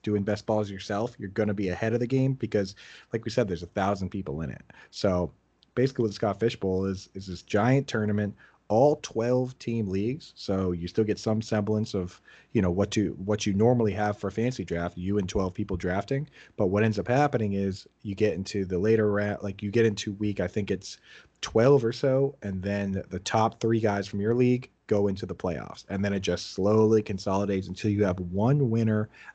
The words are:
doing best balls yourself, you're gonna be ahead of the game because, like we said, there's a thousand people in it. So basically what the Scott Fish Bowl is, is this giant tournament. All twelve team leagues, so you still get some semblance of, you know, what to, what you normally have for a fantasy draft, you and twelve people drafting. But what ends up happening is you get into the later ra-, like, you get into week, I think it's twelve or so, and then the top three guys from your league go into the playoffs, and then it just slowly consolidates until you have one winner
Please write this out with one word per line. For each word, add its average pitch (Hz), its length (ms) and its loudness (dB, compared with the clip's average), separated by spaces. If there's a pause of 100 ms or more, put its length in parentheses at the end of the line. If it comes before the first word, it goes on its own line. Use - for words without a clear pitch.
doing 104 200 0
best 101 220 -2
balls 107 240 0
yourself, 101 480 -6
you're 101 120 -10
gonna 104 240 0
be 98 160 -2
ahead 110 240 -2
of 120 80 0
the 120 60 -2
game 131 260 2
because, 104 420 -2 (380)
like 113 100 -4
we 110 80 -6
said, 117 160 2
there's 87 160 -6
a 87 40 -12
thousand 95 420 -2
people 80 320 -6
in 73 80 -6
it. - 140 -14 (280)
So 90 400 0 (440)
basically 127 280 0
what 107 60 2
the 101 60 -6
Scott 101 260 -2
Fish 113 160 0
Bowl 95 260 0
is, 95 300 -4
is 98 140 -12
this 87 140 -10
giant 127 460 2
tournament. 104 480 -2 (360)
All 143 260 6
twelve 127 600 -2
team 117 320 -4
leagues, 107 460 -4
so 95 380 -2
you 87 140 -6
still 110 160 0
get 104 140 0
some 110 240 0
semblance 107 540 -2
of, 92 260 -6 (300)
you 110 100 2
know, 90 80 2
what 101 220 0
to, 98 220 0 (120)
what 104 220 -2
you 101 80 0
normally 113 380 4
have 104 260 -2
for 101 80 -6
a 95 40 -4
fantasy 113 320 -4
draft, 85 320 -4
you 98 220 -2
and 95 100 0
twelve 92 280 -2
people 98 200 -4
drafting. 98 540 -2 (260)
But 101 120 2
what 101 160 4
ends 107 160 2
up 92 80 -4
happening 123 460 2
is 98 340 -2 (160)
you 104 100 -6
get 101 220 2
into 95 300 -4
the 90 120 -2
later 107 340 4
ra-, 104 300 0
like, 98 220 -8
you 101 80 -4
get 113 160 4
into 104 240 -2
week, 101 280 -4
I 92 60 0
think 101 240 -4
it's - 300 -6 (420)
twelve 123 420 6
or 113 80 2
so, 135 520 0
and 95 180 -4
then 98 480 -2
the 92 80 -8
top 110 420 0
three 113 200 2
guys 101 280 0
from 101 140 -6
your 113 140 2
league 123 340 2 (160)
go 101 220 2
into 95 180 -4
the 92 80 -10
playoffs, 78 560 -8
and 98 160 -2
then 101 80 0
it 98 60 -2
just 90 320 -4
slowly 107 500 4
consolidates 98 680 -2
until 107 200 -2
you 104 140 2
have 92 160 2
one 113 500 2
winner 110 400 0 (260)